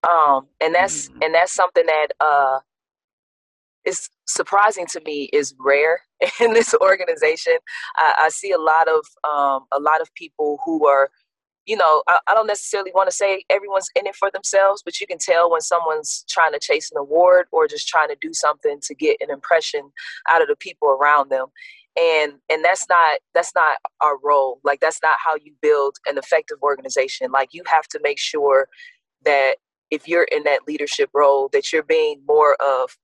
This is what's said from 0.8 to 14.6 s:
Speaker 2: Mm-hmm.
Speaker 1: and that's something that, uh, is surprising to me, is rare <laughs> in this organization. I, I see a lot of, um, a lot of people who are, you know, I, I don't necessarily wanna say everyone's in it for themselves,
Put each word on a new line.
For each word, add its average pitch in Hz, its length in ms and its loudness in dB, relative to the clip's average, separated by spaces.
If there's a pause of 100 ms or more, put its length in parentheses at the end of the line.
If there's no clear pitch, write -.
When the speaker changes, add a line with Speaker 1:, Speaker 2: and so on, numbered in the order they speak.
Speaker 2:
Mm-hmm. - 140 -6
Speaker 1:
and 160 120 -2
that's 175 180 2
something 175 320 2
that, 156 220 0 (120)
uh, 143 400 2 (1300)
is - 240 -8 (180)
surprising 196 600 0
to 165 180 -10
me, 147 280 -8
is 135 260 0
rare 143 420 2 (200)
<laughs> - 200 -4
in 453 120 2
this 453 280 2
organization. 165 720 0 (440)
I, 156 160 2 (100)
I 160 60 2
see 196 220 -6
a 175 80 0
lot 160 280 2
of, 156 180 0 (240)
um, 139 440 -2
a 139 60 -2
lot 151 220 0
of 156 140 -10
people 147 500 -6
who 160 220 0
are, 139 220 2 (560)
you 214 120 -4
know, 156 320 2
I, 175 180 4
I 190 60 2
don't 220 140 2
necessarily 196 480 -6
wanna 185 160 2
say 196 380 -2
everyone's 196 460 -2
in 196 120 -2
it 196 80 -10
for 196 160 -2
themselves, 196 520 0